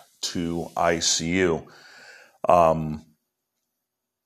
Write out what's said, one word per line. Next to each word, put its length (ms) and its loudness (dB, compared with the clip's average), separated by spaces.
to 560 -6
I 220 0
C 300 -2
U. 240 0
Um, 560 2